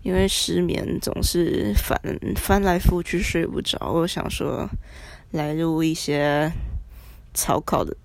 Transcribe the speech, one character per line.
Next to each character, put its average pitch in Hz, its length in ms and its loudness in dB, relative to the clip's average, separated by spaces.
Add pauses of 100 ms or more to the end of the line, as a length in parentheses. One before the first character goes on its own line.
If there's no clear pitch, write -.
因 185 100 -2
为 185 160 6
失 - 340 0
眠 - 380 0
总 - 220 -2
是 185 540 2
翻， - 220 0 (380)
翻 202 260 2
来 180 160 4
覆 180 240 4
去 175 180 -2
睡 170 260 0
不 - 140 -4
着。 - 180 -4 (140)
我 165 140 2
想 - 240 -4
说 - 380 -4 (640)
来 151 220 -2
录 160 280 2
一 160 100 4
些 147 580 2 (840)
草 - 260 0
稿 120 240 0
的 - 100 -6 (100)